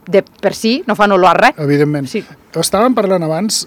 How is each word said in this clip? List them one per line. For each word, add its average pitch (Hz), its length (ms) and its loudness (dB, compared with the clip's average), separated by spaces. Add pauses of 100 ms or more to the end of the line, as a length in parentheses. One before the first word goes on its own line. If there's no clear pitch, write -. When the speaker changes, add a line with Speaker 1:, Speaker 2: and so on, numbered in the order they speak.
Speaker 1:
de 190 180 0
per - 300 -6
si 240 340 -2
no 247 80 -2
fan 202 180 2
olor 185 180 4
a - 20 4
res. 220 240 2
Speaker 2:
Evidentment. 147 500 0
Speaker 1:
Sí. 165 160 -6 (300)
Speaker 2:
Estàvem 196 420 0
parlant 190 300 0
abans 165 420 -4